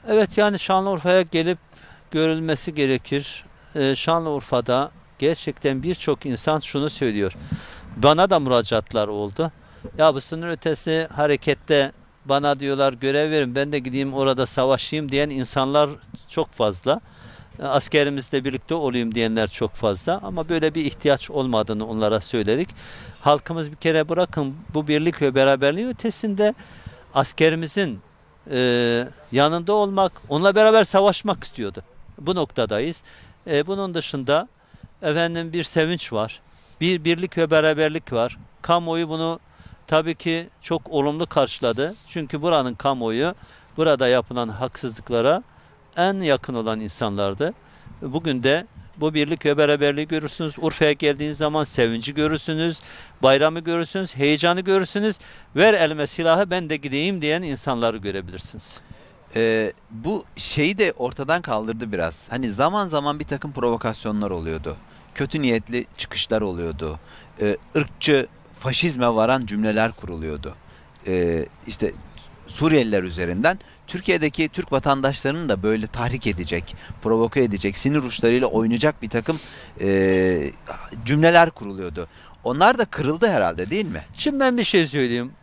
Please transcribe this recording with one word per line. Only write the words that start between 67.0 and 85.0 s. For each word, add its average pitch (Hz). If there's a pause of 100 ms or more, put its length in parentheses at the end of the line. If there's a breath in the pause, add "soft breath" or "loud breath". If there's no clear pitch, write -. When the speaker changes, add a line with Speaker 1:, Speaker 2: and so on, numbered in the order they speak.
Speaker 2:
Ee, 104 (200)
ırkçı 143 (340)
faşizme 131
varan 117
cümleler 107
kuruluyordu. 78 (520 loud breath)
Ee, 85 (200)
işte - (540)
Suriyeliler 123
üzerinden 92 (280 loud breath)
Türkiye'deki 165
Türk -
vatandaşlarının 139
da 95
böyle 110
tahrik 120
edecek, 87 (260 loud breath)
provoke 113
edecek, 98
sinir 147
uçlarıyla 123
oynayacak 113
bir 113
takım, 143 (400 loud breath)
e, 95 (540)
cümleler 165
kuruluyordu. 92 (380 loud breath)
Onlar 180
da 226
kırıldı 160
herhalde, 95
değil 196
mi? 87 (140)
Speaker 1:
Şimdi 285
ben 254
bir 220
şey 170
söyleyeyim. 127 (100)